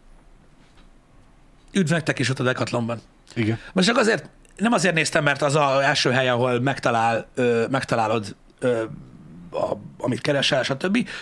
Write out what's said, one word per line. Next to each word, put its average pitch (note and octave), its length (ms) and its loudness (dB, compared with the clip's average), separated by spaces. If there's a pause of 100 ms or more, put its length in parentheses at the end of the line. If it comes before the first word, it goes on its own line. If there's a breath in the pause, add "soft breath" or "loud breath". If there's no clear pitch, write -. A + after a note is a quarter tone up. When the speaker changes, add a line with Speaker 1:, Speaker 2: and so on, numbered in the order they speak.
(1700)
Speaker 1:
Üdv F3 180 2
nektek D#3 280 0
is C3+ 120 0
ott C3 80 -2
a C3+ 40 -2
Decathlonban. A#2+ 580 -2 (340)
Speaker 2:
Igen. A2+ 240 -2 (140 loud breath)
Speaker 1:
Most F#3 160 2
csak A#3+ 80 2
azért, G#3 320 0 (280)
nem A#3 160 0
azért F3+ 220 2
néztem, D#3 300 0
mert C#3+ 180 0
az C#3+ 120 2
az C#3 280 4
első C#3 280 2
hely, B2+ 180 2
ahol B2 320 2
megtalál, A#2 760 0
ö, A#2+ 360 2
megtalálod, G#2+ 680 -2 (220)
ö, A#2+ 240 0 (680)
a, - 200 -4 (260)
amit - 220 -2
keresel, C#3 420 0
stb. F#3 460 -2 (140 loud breath)